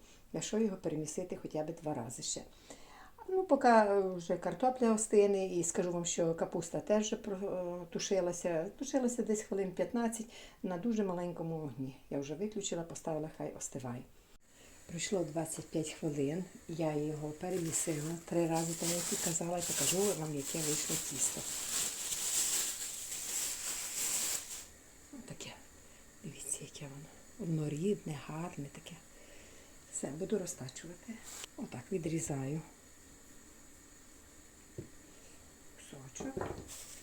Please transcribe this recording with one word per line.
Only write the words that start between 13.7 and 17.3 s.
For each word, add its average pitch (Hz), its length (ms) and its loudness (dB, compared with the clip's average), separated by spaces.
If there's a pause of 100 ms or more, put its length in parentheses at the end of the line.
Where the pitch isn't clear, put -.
Пройшло 170 360 0
двадцять 156 460 -2
п'ять 156 200 0
хвилин, 151 540 0 (240)
я 156 280 0
його 151 340 0
перемісила 165 960 0